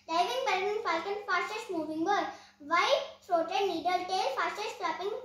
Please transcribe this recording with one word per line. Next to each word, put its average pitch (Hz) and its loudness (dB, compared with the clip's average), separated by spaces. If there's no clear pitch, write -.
Diving 415 2
peregrine 403 0
falcon, 359 0
fastest 392 -2
moving 311 -2
bird. 370 2
White-throated 349 2
needle-tail, 359 0
fastest 381 -2
flapping 359 -2